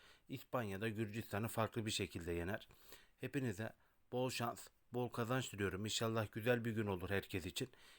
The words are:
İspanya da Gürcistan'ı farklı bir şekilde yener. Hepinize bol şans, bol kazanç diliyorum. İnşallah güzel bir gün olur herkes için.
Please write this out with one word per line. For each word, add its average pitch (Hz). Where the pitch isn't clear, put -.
İspanya 110
da 113
Gürcistan'ı 110
farklı 110
bir 107
şekilde 87
yener. 85
Hepinize 117
bol 127
şans, -
bol 123
kazanç 123
diliyorum. 98
İnşallah 113
güzel 117
bir 120
gün 107
olur 92
herkes 98
için. 127